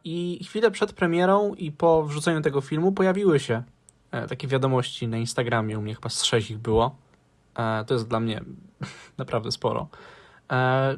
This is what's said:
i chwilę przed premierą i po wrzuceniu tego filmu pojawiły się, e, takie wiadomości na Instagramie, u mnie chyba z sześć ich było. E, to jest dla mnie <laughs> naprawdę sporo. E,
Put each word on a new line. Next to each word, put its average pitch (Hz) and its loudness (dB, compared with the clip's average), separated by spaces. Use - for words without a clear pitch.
i 175 -6
chwilę 220 4
przed 208 -2
premierą 185 4
i 160 -8
po 160 4
wrzuceniu 151 0
tego 143 2
filmu 156 0
pojawiły 190 4
się, 117 -2
e, 117 -6
takie 117 -10
wiadomości 131 0
na 113 -4
Instagramie, 117 -2
u 107 -6
mnie 107 -6
chyba - -10
z - -6
sześć 110 0
ich 107 -10
było. 113 2
E, 110 -2
to 131 0
jest 113 -2
dla 113 -2
mnie 110 -4
<laughs> - -16
naprawdę 117 -4
sporo. 117 -2
E, 131 2